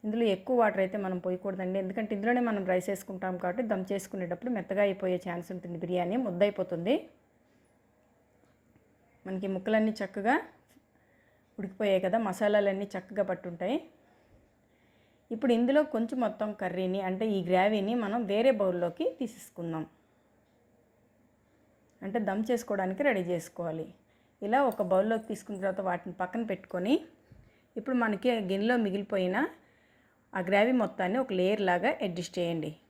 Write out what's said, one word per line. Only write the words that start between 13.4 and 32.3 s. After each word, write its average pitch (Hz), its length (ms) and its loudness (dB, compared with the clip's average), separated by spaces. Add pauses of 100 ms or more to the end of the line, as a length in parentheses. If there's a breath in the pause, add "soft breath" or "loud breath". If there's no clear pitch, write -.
ఇప్పుడు 240 240 2
ఇందులో 269 260 4 (120)
కొంచెం 233 220 -2 (100)
మొత్తం 214 220 -4 (120)
కర్రీని, 185 480 -2
అంటే 190 180 -2 (100)
ఈ 185 120 0
గ్రేవీని 202 460 2 (100)
మనం 214 160 -2 (120)
వేరే 247 280 4
బౌల్లోకి 180 460 0 (120)
తీసేసుకుందాం, 170 640 -8 (2250)
అంటే 196 120 -4 (120)
దమ్ 214 220 -2
చేసుకోవడానికి 202 580 -2
రెడీ 190 240 0
చేసుకోవాలి. 160 560 -6 (560 soft breath)
ఇలా 240 160 4 (100)
ఒక - 100 -4 (120)
బౌల్లోకి 220 400 2
తీసుకున్న 208 300 -10
తర్వాత 190 180 -2 (100)
వాటిని 175 320 -6
పక్కన 226 200 -4 (100)
పెట్టుకొని 185 420 0 (800 soft breath)
ఇప్పుడు 254 200 -4 (100)
మనకి 214 320 0
ఆ - 20 -2 (100)
గిన్నెలో 208 260 2 (120)
మిగిలిపోయిన 190 500 0 (960 soft breath)
ఆ 190 140 -4
గ్రేవీ 202 320 8
మొత్తాన్ని 190 420 0
ఒక 262 180 -2
లేయర్ 202 280 4
లాగా 175 220 4 (160)
అడ్జస్ట్ 180 320 -4